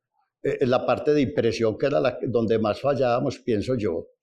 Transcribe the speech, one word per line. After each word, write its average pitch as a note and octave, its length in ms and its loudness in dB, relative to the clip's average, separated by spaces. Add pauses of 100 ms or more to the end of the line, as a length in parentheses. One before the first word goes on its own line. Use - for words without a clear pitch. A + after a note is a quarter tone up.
(440)
eh, C#3 220 0
la B2 200 2
parte C3+ 280 2
de D3+ 80 4
impresión A2 560 0
que - 80 -2
era D3 160 2
la B2+ 180 -2
que, - 80 -6
donde A2+ 320 0
más G#2 220 0
fallábamos, B2+ 580 0
pienso A2+ 360 -2
yo G2 320 -4 (160)